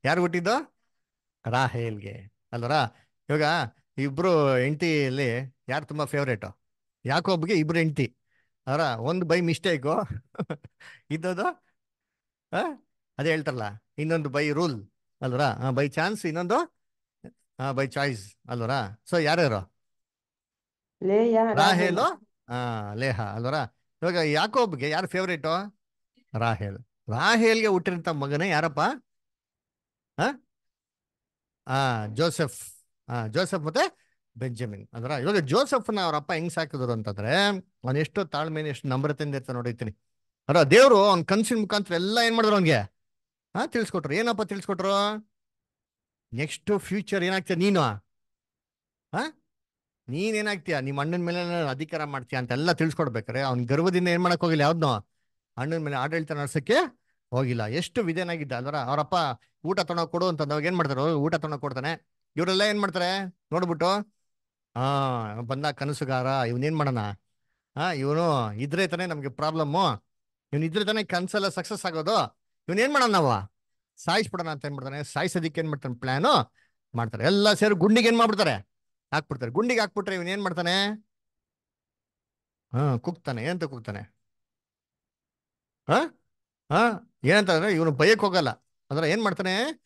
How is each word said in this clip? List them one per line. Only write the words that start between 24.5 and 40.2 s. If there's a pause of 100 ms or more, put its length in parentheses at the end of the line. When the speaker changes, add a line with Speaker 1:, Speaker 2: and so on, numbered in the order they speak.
Speaker 1:
ಯಾರು
ಫೇವ್ರೇಟು? (600)
ರಾಹೇಲ್. (320)
ರಾಹೇಲ್ಗೆ
ಹುಟ್ಟಿರಂತ
ಮಗನೇ
ಯಾರಪ್ಪ? (1400)
ಆ? (1400)
ಆ,
ಜೋಸೆಫ್. (240)
ಆ,
ಜೋಸೆಫ್
ಮತ್ತೆ (220)
ಬೆಂಜಮಿನ್
ಅಲ್ವರ?
ಇವಾಗ
ಜೋಸೆಫ್ನ
ಅವ್ರ
ಅಪ್ಪ
ಹೆಂಗ್
ಸಾಕಿದ್ರು
ಅಂತಂದ್ರೆ, (120)
ಅವ್ನು
ಎಷ್ಟು
ತಾಳ್ಮೆಯಿಂದ
ಎಷ್ಟು
ನಮ್ರತೆಯಿಂದ
ಇರ್ತಾನೆ
ನೋಡಿರ್ತೀನಿ. (560)